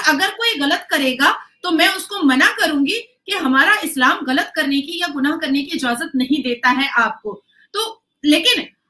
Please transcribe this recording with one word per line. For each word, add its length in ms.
अगर 220
कोई 240
गलत 380
करेगा 440
तो 80
मैं 220
उसको 300
मना 240
करूंगी 380
कि 60
हमारा 520
इस्लाम 420
गलत 300
करने 260
की 200
या 60
गुनाह 300
करने 260
की 120
इजाजत 400
नहीं 280
देता 260
है 200
आपको। 540
तो 300
लेकिन 420